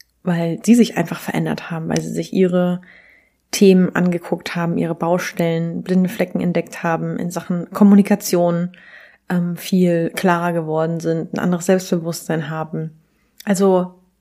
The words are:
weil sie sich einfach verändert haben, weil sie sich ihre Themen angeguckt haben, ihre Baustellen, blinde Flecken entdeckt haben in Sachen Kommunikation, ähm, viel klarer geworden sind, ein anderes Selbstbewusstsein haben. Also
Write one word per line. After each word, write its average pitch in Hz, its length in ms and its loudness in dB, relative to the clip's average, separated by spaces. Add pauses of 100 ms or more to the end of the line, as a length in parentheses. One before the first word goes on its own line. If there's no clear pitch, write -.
(240)
weil 165 400 -2
sie 220 120 6
sich 233 220 2
einfach 165 240 -4
verändert - 500 -4
haben, 160 160 -6
weil 165 140 0
sie 165 100 -8
sich 165 220 -6
ihre 180 480 2 (680)
Themen 185 440 6
angeguckt 175 600 -2
haben, 170 220 -2
ihre 165 160 -2
Baustellen, 165 880 -2
blinde 180 260 2
Flecken 180 320 -4
entdeckt 175 440 -4
haben 165 340 -2
in 175 140 -6
Sachen 175 400 -8
Kommunikation, 180 1040 4 (540)
ähm, 175 300 -2
viel 175 540 2
klarer 175 420 0
geworden 160 460 -2
sind, 165 340 -4
ein - 60 -4
anderes 175 260 -2
Selbstbewusstsein 165 840 -2
haben. 160 500 -8 (440)
Also 185 500 2 (260)